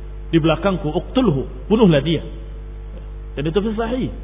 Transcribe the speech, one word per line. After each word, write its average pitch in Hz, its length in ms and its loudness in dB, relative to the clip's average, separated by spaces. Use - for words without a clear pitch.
di 170 80 6
belakangku, 160 560 2
uqtulhu, 175 720 0
bunuhlah 185 380 6
dia." 160 180 0
Dan 147 160 -2
itu 160 80 2
sahih. 226 380 -2